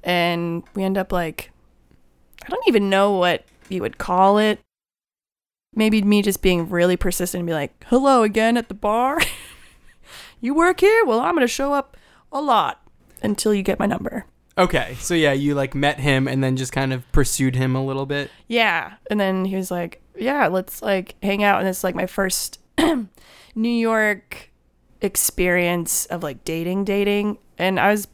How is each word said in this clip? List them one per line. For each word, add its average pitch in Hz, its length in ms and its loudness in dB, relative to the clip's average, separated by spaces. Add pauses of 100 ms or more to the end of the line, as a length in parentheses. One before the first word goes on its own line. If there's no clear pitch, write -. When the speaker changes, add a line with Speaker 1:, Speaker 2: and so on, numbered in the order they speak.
Speaker 1:
and 170 600 -2 (100)
we 190 80 -4
end 190 160 0
up, 190 140 -4
like, 170 380 -6 (920)
I - 60 -16
don't 494 180 -2
even 202 220 2
know 196 220 2
what 180 320 0 (260)
you 185 100 -6
would - 160 -6
call 190 420 2
it. 214 220 0 (1120)
Maybe 214 280 2
me 208 180 4
just - 220 -2
being 175 260 2
really 175 280 2
persistent 175 440 -2
and 175 60 -6
be 165 80 -4
like, - 320 -8
"Hello 262 360 4
again 220 340 2
at 233 120 -4
the 196 60 -12
bar. 240 520 -2
<laughs> - 40 -8 (1080)
You 240 120 -4
work 349 280 2
here? 427 260 6
Well, 226 140 2
I'm 330 140 0
gonna 269 120 2
show 277 260 -2
up 277 240 -4 (340)
a 269 120 -6
lot 214 400 0 (400)
until 214 320 0
you 196 80 -2
get 190 160 -2
my - 80 -2
number." - 400 -6 (320)
Speaker 2:
Okay, 135 420 0
so - 140 -4
yeah, 151 180 4
you, 143 220 0
like, 135 200 -2
met 143 240 0
him 135 300 2
and 131 160 0
then 131 120 0
just 127 140 -6
kind 135 220 -2
of 127 200 -8
pursued 131 440 2
him 131 180 0
a 131 100 -2
little 135 220 -6
bit. 143 240 -6 (160)
Speaker 1:
Yeah, 208 480 -2 (160)
and 208 80 0
then 190 280 0
he 190 100 -4
was 185 140 -6
like, 175 320 -8 (140)
"Yeah, 277 320 0
let's, - 340 -4
like, 196 400 -2
hang 196 200 0
out." 196 180 4
And 190 80 -2
it's, 185 140 -4
like, 180 120 -2
my 180 120 -4
first - 520 -4 (100)
<clears throat> - 100 -4
New 240 920 -4
York 226 800 -2 (500)
experience 175 1040 0
of, 165 160 -8
like, 147 220 -10
dating, 180 400 -4
dating. 202 540 0 (180)
And 185 240 0
I 190 100 2
was 208 240 -2